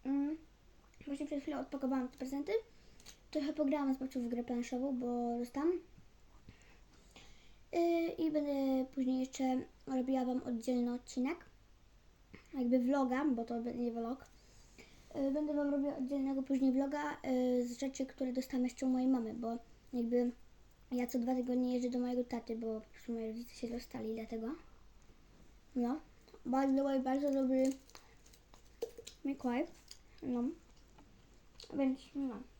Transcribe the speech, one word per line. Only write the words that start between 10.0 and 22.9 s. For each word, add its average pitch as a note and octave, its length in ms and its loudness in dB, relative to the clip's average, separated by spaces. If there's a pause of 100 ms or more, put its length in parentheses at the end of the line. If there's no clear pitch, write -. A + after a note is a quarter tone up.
wam B3+ 180 0
oddzielny A#3+ 500 0
odcinek. B3+ 520 -4 (1080)
Jakby B3+ 260 4
vloga, C4 460 2
bo A#3 200 2
to A#3 160 -4
będzie A#3+ 300 -2
vlog. A#3 340 -6 (920)
Yy, C4+ 160 0
będę D4+ 220 0
wam C#4+ 160 2
robiła C#4+ 280 0
oddzielnego C4+ 460 0
później C4+ 280 4
vloga, D4 520 0
yy, B3+ 440 4
z A#3+ 120 -8
rzeczy, C4+ 260 -2
które B3+ 280 -4
dostałam B3+ 300 0
jeszcze B3+ 220 -2
u C4 40 4
mojej B3+ 180 4
mamy, A#3 260 4
bo A#3 240 -4 (360)
jakby A#3+ 380 4 (600)
ja B3 160 0
co B3 120 0
dwa B3 160 2
tygodnie B3 380 2
jeżdżę B3 160 2
do B3 100 0
mojego B3 240 0
taty, A#3 320 -4
bo A3+ 260 -4
po - 60 -20
prostu - 260 -8